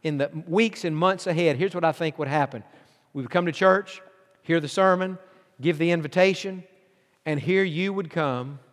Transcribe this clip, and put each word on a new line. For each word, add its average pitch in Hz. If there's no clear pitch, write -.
in 151
the 143
weeks 202
and 160
months 180
ahead, 165
here's 180
what 175
I 160
think 160
would 147
happen. 135
We 139
would 120
come 175
to 165
church, 190
hear 165
the 147
sermon, 185
give 151
the 165
invitation, 180
and 151
here 190
you 185
would 190
come 139